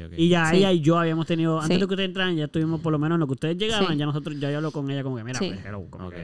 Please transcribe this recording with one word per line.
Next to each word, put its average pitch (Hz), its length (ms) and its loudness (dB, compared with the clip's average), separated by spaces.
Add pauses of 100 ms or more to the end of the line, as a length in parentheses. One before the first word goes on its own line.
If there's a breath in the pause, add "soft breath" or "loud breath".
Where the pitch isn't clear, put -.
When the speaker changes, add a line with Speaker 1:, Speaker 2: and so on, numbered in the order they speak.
Speaker 1:
ok. 82 100 -14
Speaker 2:
Y 170 140 4
ya 165 200 4
Speaker 3:
Sí. 175 60 4
Speaker 2:
ella 190 160 6
y 170 80 4
yo 165 180 4
habíamos 160 280 0
tenido, 165 340 2
antes 156 160 2
Speaker 3:
Sí. 180 60 2
Speaker 2:
de 196 40 2
que 185 60 -6
ustedes 190 160 -2
entraran, 185 280 -2
ya 151 100 0
estuvimos, 160 340 -2
por 160 100 -2
lo 156 80 2
menos, 160 180 2
en 165 40 2
lo 151 60 2
que 131 80 -4
ustedes 165 240 -2
llegaban, 202 340 0
Speaker 3:
Sí. 147 60 0
Speaker 2:
ya 147 80 0
nosotros, 147 340 -4
ya 143 100 -2
yo 147 60 -2
hablé 151 160 -4
con 139 180 -4
ella 139 120 -2
como 131 160 -6
que, 110 60 -10
"Mira, 127 140 -8
Speaker 3:
Sí. 202 100 -2
Speaker 2:
pues, 95 180 -8
hello", 101 240 -10
como 92 160 -12
Speaker 1:
Ok, 175 80 -12
Speaker 2:
que 170 100 -12